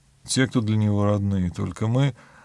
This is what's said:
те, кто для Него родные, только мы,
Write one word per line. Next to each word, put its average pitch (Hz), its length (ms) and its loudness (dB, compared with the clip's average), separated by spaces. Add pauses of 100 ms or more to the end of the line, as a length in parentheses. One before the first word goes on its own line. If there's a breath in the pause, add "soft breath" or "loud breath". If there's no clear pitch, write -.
(260)
те, 127 220 0
кто 127 120 0
для 107 160 0
Него 104 280 2
родные, 98 460 0
только 101 360 -6
мы, 131 300 0 (280 soft breath)